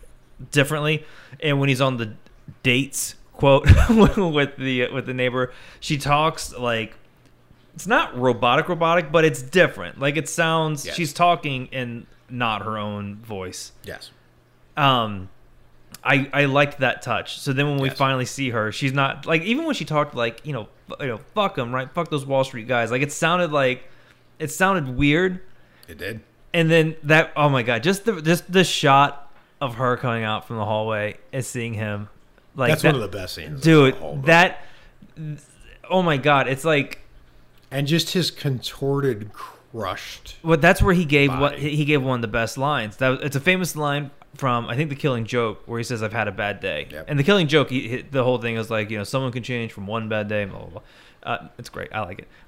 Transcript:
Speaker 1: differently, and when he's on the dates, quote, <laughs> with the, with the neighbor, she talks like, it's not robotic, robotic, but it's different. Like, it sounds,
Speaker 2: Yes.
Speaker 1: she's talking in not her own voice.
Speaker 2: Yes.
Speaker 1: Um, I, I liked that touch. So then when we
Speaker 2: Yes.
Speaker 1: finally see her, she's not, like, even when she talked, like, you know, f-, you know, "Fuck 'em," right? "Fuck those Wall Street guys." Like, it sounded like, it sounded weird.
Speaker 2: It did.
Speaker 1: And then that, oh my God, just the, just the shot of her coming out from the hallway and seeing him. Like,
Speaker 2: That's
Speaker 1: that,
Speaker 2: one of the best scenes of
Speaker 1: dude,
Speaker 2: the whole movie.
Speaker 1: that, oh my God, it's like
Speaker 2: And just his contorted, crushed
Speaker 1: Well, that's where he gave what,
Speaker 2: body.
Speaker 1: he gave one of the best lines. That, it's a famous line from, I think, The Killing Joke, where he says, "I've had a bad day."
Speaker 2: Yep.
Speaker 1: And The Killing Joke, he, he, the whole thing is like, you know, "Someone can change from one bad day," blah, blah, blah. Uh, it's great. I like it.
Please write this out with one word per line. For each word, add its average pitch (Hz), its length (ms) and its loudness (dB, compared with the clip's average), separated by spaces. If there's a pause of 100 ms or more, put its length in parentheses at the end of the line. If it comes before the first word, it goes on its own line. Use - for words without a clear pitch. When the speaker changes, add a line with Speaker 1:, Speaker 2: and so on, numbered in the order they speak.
(520)
Speaker 1:
differently, 151 540 0 (360)
and 143 180 0
when 139 100 2
he's 131 120 2
on 131 160 0
the 110 160 -6 (500)
dates, 131 520 0 (180)
quote, 139 320 6
<laughs> - 240 10 (280)
with 147 400 0
the, 131 360 0
with 131 120 -4
the 131 80 -6
neighbor, 127 380 -2 (300)
she 156 160 -2
talks 147 560 0
like, 113 420 -4 (800)
it's - 120 -12
not 240 300 0
robotic, 123 520 2
robotic, 165 420 0
but 160 140 6
it's 143 160 0
different. 131 580 2
Like, 143 160 -2
it 151 140 -4
sounds, 160 560 0
Speaker 2:
Yes. 165 100 -8
Speaker 1:
she's 156 160 -4
talking 151 560 0
in 120 380 -10 (240)
not 117 320 -2
her 110 160 -6
own 104 400 -8
voice. 98 560 -12 (100)
Speaker 2:
Yes. - 280 -16 (680)
Speaker 1:
Um, 113 520 0 (720)
I, 139 300 2
I 143 120 2
liked 143 340 0
that 127 220 0
touch. 107 380 -6
So 139 140 -4
then 143 160 0
when 143 100 -2
we 135 100 0
Speaker 2:
Yes. - 80 -8
Speaker 1:
finally 131 280 0
see 135 240 -6
her, 107 220 -2
she's 135 220 -2
not, 139 320 -2
like, 165 180 0
even 247 220 -2
when 302 100 -2
she 147 100 -8
talked, 147 300 -2
like, 117 300 -4
you 151 80 -8
know, 110 140 -8 (240)
f-, - 100 -10
you 143 60 -6
know, 110 120 -8 (140)
"Fuck 196 240 -2
'em," 123 160 -4
right? 131 200 -4
"Fuck 170 160 -4
those 139 160 -4
Wall 135 180 2
Street 120 240 -8
guys." 117 240 0
Like, 127 100 0
it 143 100 -2
sounded 170 420 0
like, 131 360 0 (500)
it 151 120 -6
sounded 160 460 0
weird. 170 420 2 (480)
Speaker 2:
It 80 100 -18
did. 98 220 -10 (340)
Speaker 1:
And 165 160 4
then 160 340 4
that, 156 320 4
oh 147 140 4
my 131 140 2
God, 117 200 0
just 190 220 0
the, 190 160 -2
just 165 300 0
the 185 120 6
shot - 680 2 (300)
of 127 140 -4
her 123 220 0
coming 117 260 -2
out 107 220 -4
from 117 120 -10
the 107 80 -4
hallway 107 520 -2 (140)
and 131 140 -6
seeing 117 280 -6
him. 104 360 -6 (460)
Like, 123 160 2
Speaker 2:
That's 151 120 2
Speaker 1:
that, 165 100 6
Speaker 2:
one 127 100 -2
of 95 80 -8
the 98 60 -8
best 92 180 -10
scenes 80 240 -12
of - 20 -12
Speaker 1:
dude, 147 340 8
Speaker 2:
the - 40 -10
whole 147 180 -8
movie. 135 100 -4
Speaker 1:
that, 170 320 6 (1300)
oh 185 120 4
my 165 160 2
God, 131 300 4
it's 131 180 -2
like 151 340 0 (720)
Speaker 2:
And 139 160 -2
just 160 240 0
his 175 180 0
contorted, 135 1040 -4
crushed - 1080 -12
Speaker 1:
Well, 160 140 4
that's 170 240 6
where 196 120 6
he 175 120 2
gave 143 260 4
what, 139 220 0
Speaker 2:
body. 143 220 -4
Speaker 1:
he 147 100 0
gave 143 180 2
one 131 120 0
of 120 60 -4
the 117 60 -2
best 117 300 -2
lines. 131 400 -4
That, 131 260 0
it's 139 120 -4
a 135 40 -2
famous 185 360 0
line 147 360 -2 (240)
from, 120 320 -2
I 117 80 -4
think, 156 140 -2
The 135 60 -8
Killing 123 300 -2
Joke, 113 420 -2
where 117 120 -8
he 117 40 -6
says, 110 200 -6
"I've 107 100 -4
had 113 140 -2
a 101 40 -4
bad 101 280 -4
day." 80 320 -6
Speaker 2:
Yep. 78 160 -14
Speaker 1:
And 143 120 0
The 139 40 2
Killing 190 240 4
Joke, 143 220 2
he, 127 180 -4
he, 120 140 -6
the 135 220 -2
whole 127 160 2
thing 113 180 -4
is 113 120 -6
like, 107 200 -2
you 110 80 -6
know, 101 60 -6
"Someone 131 280 -4
can 120 120 -8
change 117 280 -6
from 101 160 -14
one 110 220 -6
bad 107 180 -2
day," 104 180 -2
blah, 95 140 -12
blah, - 100 -16
blah. 90 120 -16 (420)
Uh, - 240 -6 (100)
it's - 120 -16
great. 90 240 -10
I 107 80 -4
like 90 180 -10
it. - 80 -18 (200)